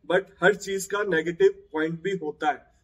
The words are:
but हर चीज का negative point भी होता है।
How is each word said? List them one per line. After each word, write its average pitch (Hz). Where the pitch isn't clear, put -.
but 190
हर 196
चीज 196
का 202
negative 175
point 160
भी 190
होता 156
है। 135